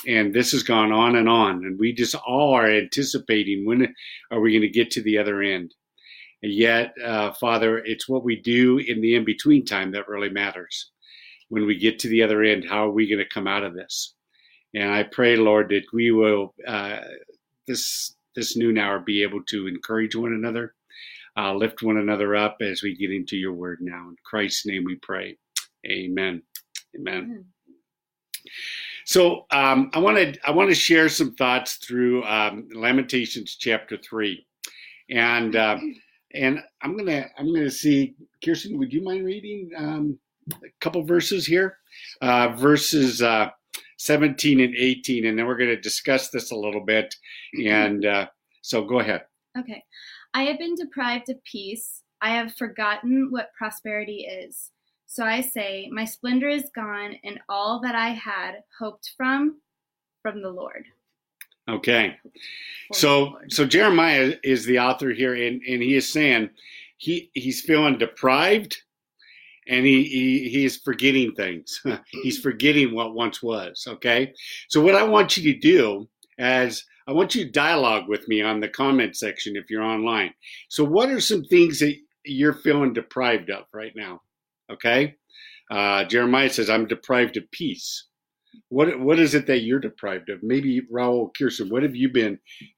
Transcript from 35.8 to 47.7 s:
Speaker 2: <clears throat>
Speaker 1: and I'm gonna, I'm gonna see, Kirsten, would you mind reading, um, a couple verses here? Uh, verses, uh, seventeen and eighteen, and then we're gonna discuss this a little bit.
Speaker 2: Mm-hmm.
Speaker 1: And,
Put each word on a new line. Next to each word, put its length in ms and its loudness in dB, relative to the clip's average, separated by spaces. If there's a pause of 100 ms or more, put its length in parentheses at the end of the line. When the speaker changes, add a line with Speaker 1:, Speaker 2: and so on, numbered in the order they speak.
Speaker 2:
<clears throat> 280 -20
Speaker 1:
and 280 0 (200)
I'm 140 -6
gonna, 300 -4 (120)
I'm 160 -2
gonna 160 0
see, 440 2 (300)
Kirsten, 340 -4
would 140 -4
you 100 -2
mind 220 -4
reading, 520 -8
um, 420 -4 (340)
a 160 -20 (120)
couple 240 -4
verses 420 0
here? 320 0 (420)
Uh, 360 4
verses, 680 4
uh, 280 2 (460)
seventeen 640 2
and 160 2
eighteen, 500 0
and 120 0
then 80 -2
we're 100 -2
gonna 240 0
discuss 500 -2
this 200 -8
a 60 -8
little 280 -6
bit. 300 0 (420)
Speaker 2:
Mm-hmm. 120 -2
Speaker 1:
And, 380 2